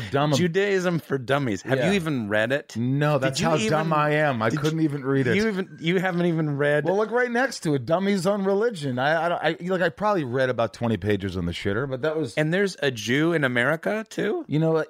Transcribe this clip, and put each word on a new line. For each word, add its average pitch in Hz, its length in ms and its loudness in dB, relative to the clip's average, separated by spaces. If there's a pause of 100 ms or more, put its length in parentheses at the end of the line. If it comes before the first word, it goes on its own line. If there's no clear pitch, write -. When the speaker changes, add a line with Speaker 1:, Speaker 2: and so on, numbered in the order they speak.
(120)
Speaker 1:
dumb 143 220 2
ab- 131 40 2
Speaker 2:
Judaism 180 640 0
for 139 180 -4
Dummies. 127 440 -2
Have 131 180 0
Speaker 1:
Yeah. 170 100 2
Speaker 2:
you 202 60 2
even 147 320 -2
read 107 240 2
it? - 240 -4
Speaker 1:
No, 139 380 2
Speaker 2:
Did 139 80 2
Speaker 1:
that's 131 180 -2
Speaker 2:
you 170 80 0
Speaker 1:
how 160 80 2
Speaker 2:
even, 214 140 0
Speaker 1:
dumb 156 240 0
I 151 220 2
am. 143 260 2
I 113 80 2
Speaker 2:
did 147 100 -2
Speaker 1:
couldn't 156 200 0
Speaker 2:
you, 160 40 2
Speaker 1:
even 143 200 -2
read 135 240 2
it. 151 100 4
Speaker 2:
you 220 100 2
even, 185 320 -4
you 170 200 0
haven't 175 260 0
even 160 320 0
read 147 260 2
Speaker 1:
Well, 180 140 2
look 214 120 0
right 247 220 0
next 240 300 -2
to 151 120 0
it, 131 120 -2
Dummies 185 420 2
on 202 160 0
Religion. 190 560 -2
I, 160 280 0
I, 165 220 0
I, 165 120 -2
like, 180 200 -2
I 170 80 2
probably 190 360 0
read 127 240 0
about 117 240 -2
twenty 113 240 0
pages 95 400 -2
on 87 80 -2
the 87 80 -2
shitter, 110 360 -2
but 131 120 -6
that 156 160 -2
was 156 180 -4
Speaker 2:
And 156 180 0
there's 190 280 0
a 139 100 2
Jew 123 420 0
in 151 120 2
America, 147 640 0
too? 330 380 -4
Speaker 1:
You 147 120 0
know, 160 300 2